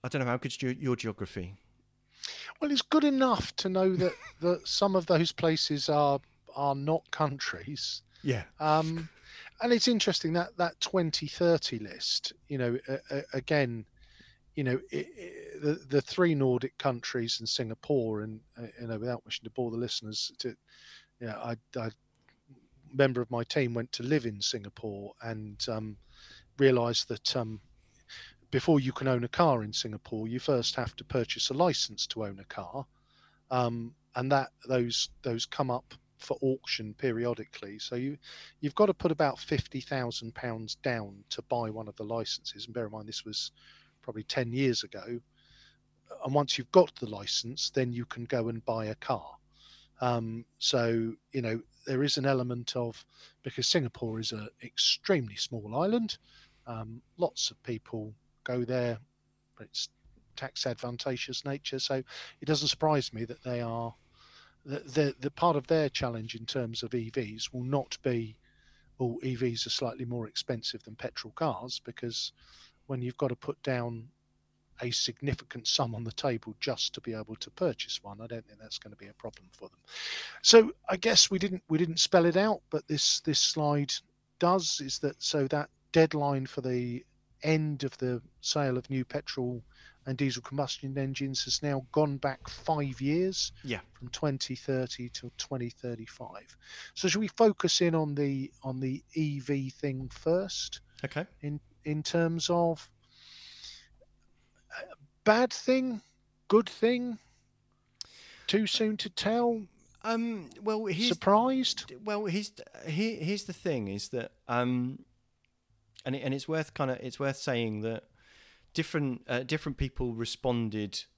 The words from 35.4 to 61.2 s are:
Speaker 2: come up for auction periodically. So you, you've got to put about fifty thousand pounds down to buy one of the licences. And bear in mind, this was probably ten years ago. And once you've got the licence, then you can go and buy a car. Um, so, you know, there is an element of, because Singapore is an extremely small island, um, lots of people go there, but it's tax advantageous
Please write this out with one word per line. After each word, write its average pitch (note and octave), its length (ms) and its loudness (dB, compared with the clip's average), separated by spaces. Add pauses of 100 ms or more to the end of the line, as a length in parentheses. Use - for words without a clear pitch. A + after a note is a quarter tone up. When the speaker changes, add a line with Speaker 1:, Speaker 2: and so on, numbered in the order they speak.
Speaker 2:
come - 240 -2
up B2 260 -6 (220)
for - 240 -6
auction B2+ 540 -2
periodically. A2+ 840 -4
So - 180 -8
you, C3+ 200 -4 (440)
you've C#3+ 160 -4
got G#3 100 8
to F#3+ 80 4
put - 160 2
about D3 300 2
fifty - 400 -2
thousand A#2+ 540 -4
pounds A2+ 420 -6
down G#2 540 -4
to - 120 -6
buy A#2 280 0
one G#2+ 180 -8
of G2+ 80 -14
the A2 80 -8
licences. G#2+ 600 -6
And A#2 60 -16
bear A#2 140 -4
in G#2 60 -10
mind, G#2+ 160 -12
this - 160 -8
was - 260 -6 (500)
probably G#2+ 220 -10
ten A#2 300 -2
years B2+ 320 0
ago. G#2+ 360 -10 (1040)
And C3+ 80 -2
once C#3+ 240 2
you've B2 160 -6
got F3+ 220 10
the A2 160 -6
licence, G#2+ 600 -4
then B2+ 220 0
you A#2+ 140 -4
can A#2+ 180 -8
go A#2 240 0
and A2+ 160 -6
buy A2+ 220 0
a G#2+ 80 -4
car. - 380 -4 (680)
Um, A#2 440 0 (140)
so, A2+ 560 2 (180)
you C3+ 100 -2
know, A#2 180 -2 (240)
there C3+ 200 0
is C#3 120 0
an C3+ 100 0
element B2 500 0
of, A#2+ 280 -4 (380)
because B2+ 240 -4
Singapore A#2 540 0
is A2 100 -4
an G#2+ 180 -8 (140)
extremely B2 720 0
small G#2+ 420 -6
island, G#3+ 400 0 (520)
um, A2 340 -10 (160)
lots - 320 0
of A2 140 -20
people A2 500 -6 (300)
go B2 200 -2
there, A#2+ 320 0 (600)
but A2 60 -18
it's - 240 -6 (480)
tax - 320 -4
advantageous B2 760 -6